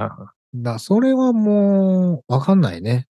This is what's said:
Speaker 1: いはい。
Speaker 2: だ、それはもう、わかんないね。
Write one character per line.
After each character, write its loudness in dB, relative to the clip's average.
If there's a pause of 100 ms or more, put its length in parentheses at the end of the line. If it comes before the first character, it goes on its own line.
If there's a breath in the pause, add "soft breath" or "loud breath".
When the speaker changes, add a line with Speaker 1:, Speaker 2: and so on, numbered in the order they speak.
Speaker 1:
い -8
は -18 (220)
い。 -10
Speaker 2:
だ、 -6
そ 0
れ 2
は 2
も 2
う、 -2
わ 2
か 2
ん 4
な 0
い -12
ね。 -2